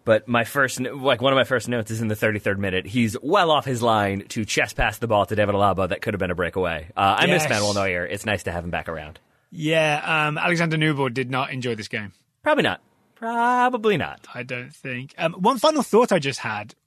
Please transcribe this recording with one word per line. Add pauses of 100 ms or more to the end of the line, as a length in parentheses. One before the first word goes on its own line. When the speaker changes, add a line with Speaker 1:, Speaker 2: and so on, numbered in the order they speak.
Speaker 1:
but
my
first,
n-,
like,
one
of
my
first
notes
is
in
the
thirty-third
minute,
he's
well
off
his
line
to
chest
pass
the
ball
to
David
Alaba
that
could
have
been
a
breakaway. (100)
Uh,
I
miss
Speaker 2:
Yes.
Speaker 1:
Manuel
Neuer.
It's
nice
to
have
him
back
around. (320)
Speaker 2:
Yeah,
um,
Alexander
Newbold
did
not
enjoy
this
game. (300)
Speaker 1:
Probably
not. (340)
Probably
not.
Speaker 2:
I
don't
think.
Um,
one
final
thought
I
just
had. (120)